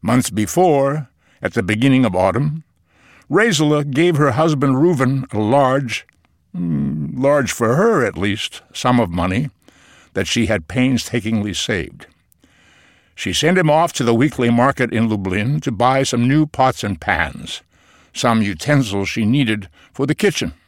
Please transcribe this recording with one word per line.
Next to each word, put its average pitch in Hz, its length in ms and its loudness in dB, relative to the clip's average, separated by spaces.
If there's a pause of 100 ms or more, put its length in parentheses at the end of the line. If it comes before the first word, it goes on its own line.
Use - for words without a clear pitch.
Months 120 280 0
before, 139 800 0 (320)
at - 140 -4
the 113 80 0
beginning 123 420 4
of 92 100 0
autumn, 120 480 0 (640)
Raisela 151 640 2
gave 165 240 2
her 143 160 2
husband 139 440 2
Reuven 135 580 2
a 104 60 -2
large, 127 680 0 (480)
mm, 73 560 -4 (100)
large 139 300 2
for 117 240 0
her 190 300 2
at 101 120 -4
least, - 440 -4 (100)
sum 123 260 2
of 110 120 0
money 90 400 -2 (640)
that 95 140 -4
she - 180 0
had 95 240 -2
painstakingly 113 840 -2
saved. - 520 -6 (1120)
She - 160 -6
sent 170 280 2
him 165 100 2
off 160 240 2
to - 100 -4
the 117 120 4
weekly 123 340 0
market 120 420 2
in 113 160 0
Lublin 104 540 -2
to 131 100 -4
buy 123 300 0
some 123 260 0
new 151 200 2
pots 131 360 -2
and 101 160 -6
pans, 82 640 -4 (500)
some 113 300 0
utensils 101 680 -2
she 117 160 -4
needed 107 460 0 (240)
for 135 140 -4
the - 80 -2
kitchen. 156 380 -2 (140)